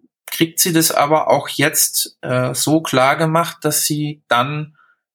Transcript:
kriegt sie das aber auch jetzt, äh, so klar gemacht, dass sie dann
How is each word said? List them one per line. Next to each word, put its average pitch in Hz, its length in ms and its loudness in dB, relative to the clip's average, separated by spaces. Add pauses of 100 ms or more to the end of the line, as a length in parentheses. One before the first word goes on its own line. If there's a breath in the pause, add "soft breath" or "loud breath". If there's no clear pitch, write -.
(260)
kriegt 165 320 -4
sie 175 140 0
das 160 180 2
aber 151 380 2
auch 139 200 2
jetzt, - 720 -2
äh, 127 320 -2
so 156 280 0
klar 135 320 2
gemacht, 165 460 0
dass 151 240 -2
sie 151 420 -4
dann 147 500 -2 (380 soft breath)